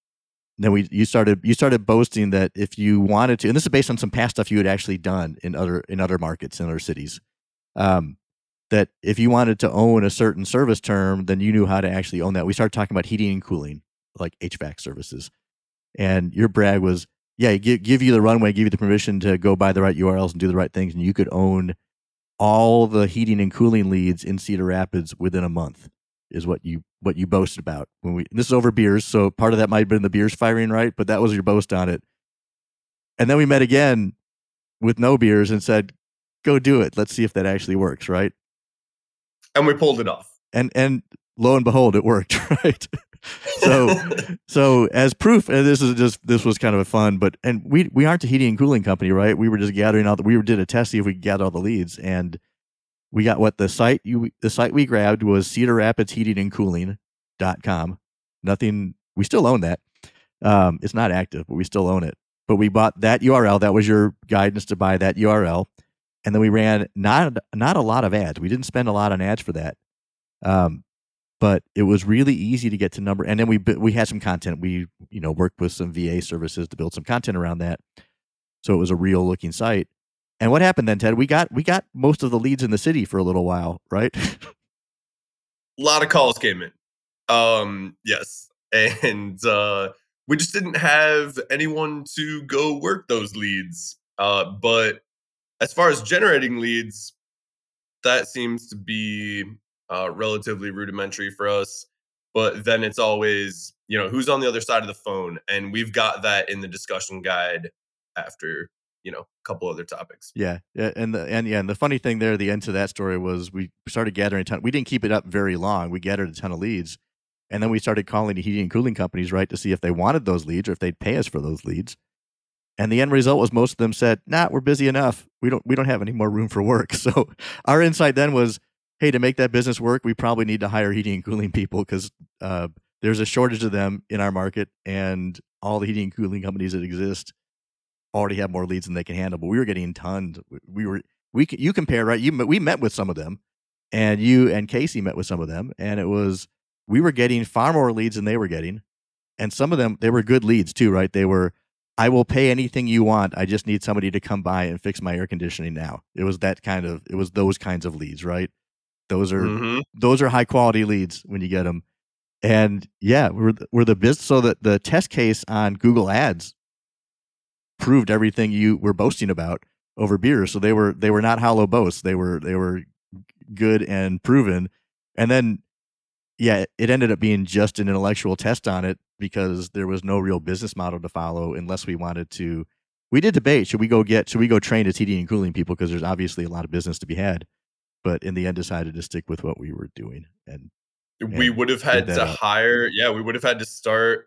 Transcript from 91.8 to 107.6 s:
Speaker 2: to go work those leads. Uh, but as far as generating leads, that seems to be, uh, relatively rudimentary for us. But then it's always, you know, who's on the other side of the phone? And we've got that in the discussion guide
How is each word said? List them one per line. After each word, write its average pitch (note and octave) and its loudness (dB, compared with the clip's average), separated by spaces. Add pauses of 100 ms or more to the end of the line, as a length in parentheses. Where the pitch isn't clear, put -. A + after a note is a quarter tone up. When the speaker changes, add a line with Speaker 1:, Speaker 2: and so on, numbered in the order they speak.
Speaker 2:
to D3+ -8
go C#3+ -2
work F3+ -4
those G#2 -4
leads. F#2+ -8 (220)
Uh, G2 0
but A2 0 (600)
as A2+ -2
far E3+ 2
as C3+ 0
generating C#3 0
leads, A#2 -6 (880)
that B2+ 0
seems A#2 -8
to G#2 -18
be, G#2 -8 (440)
uh, F#2 -6
relatively G#2 -8
rudimentary G2 -10
for G2+ -8
us. G2+ -4 (480)
But G#2+ -2
then A2+ 0
it's G#2+ -4
always, G#2 -2 (160)
you G#2+ -4
know, G2 -2
who's B2+ -4
on C#3 0
the C3 -2
other A2+ -2
side A2+ -2
of G#2 -10
the G2+ -12
phone? F#2 -8 (100)
And G2 -6
we've A2+ -6
got A2 -2
that G2+ -2
in G2 -10
the G2 -12
discussion F#2+ -12
guide F2 -6 (460)